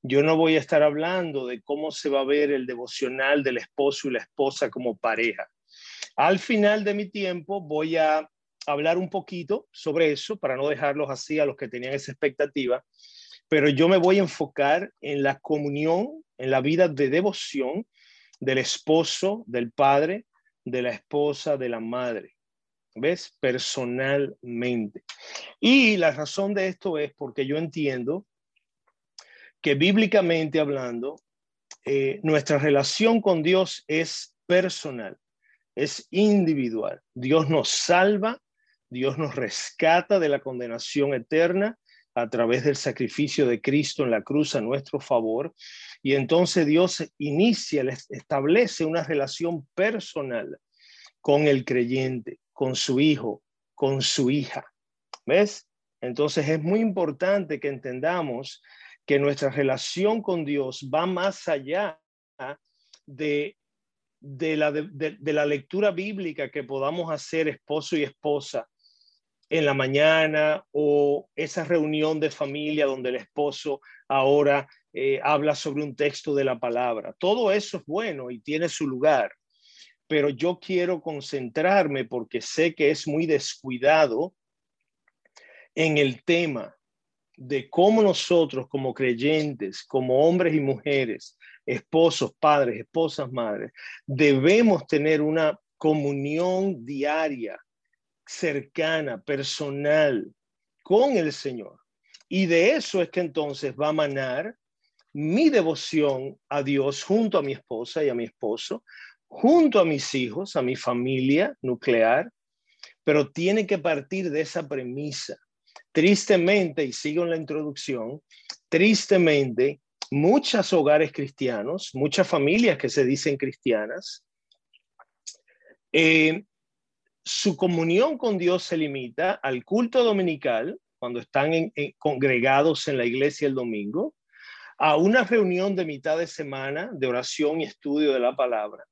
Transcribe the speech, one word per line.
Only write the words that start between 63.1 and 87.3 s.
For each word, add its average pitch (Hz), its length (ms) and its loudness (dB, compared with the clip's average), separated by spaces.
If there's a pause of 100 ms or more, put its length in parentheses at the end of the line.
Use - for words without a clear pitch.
de 151 380 -4
la, 151 140 0
de, 151 200 -6
de, 151 280 -8
de 147 140 -4
la 151 120 2
lectura 185 460 -2
bíblica 180 580 -8
que 143 140 -8
podamos 143 480 -4
hacer 156 360 -4
esposo 151 500 -4
y 151 60 0
esposa 135 640 -6 (800)
en 156 160 0
la 143 120 2
mañana 151 960 2
o 147 640 2
esa 160 280 -6
reunión 156 560 0
de 151 120 0
familia 151 560 -2
donde 131 220 -4
el 127 80 -4
esposo 143 600 -6 (280)
ahora, 139 600 4 (240)
eh, 135 300 -2
habla 147 320 2
sobre 147 300 -6
un 139 120 -8
texto 143 380 -2
de 139 100 2
la 127 140 0
palabra. 120 640 -4
Todo 208 320 2
eso 208 260 -2
es - 80 -12
bueno 151 460 -6
y 117 80 -14
tiene 156 300 -4
su 151 180 -4
lugar, 131 440 2 (760)
pero 147 220 2
yo 170 300 -2
quiero 180 400 -2
concentrarme 147 1080 0
porque 117 360 -6
sé 160 320 0
que 147 160 2
es 156 180 -2
muy 156 200 -2
descuidado 139 1080 0 (1400)
en 156 240 2
el 131 240 0
tema 165 520 -2 (600)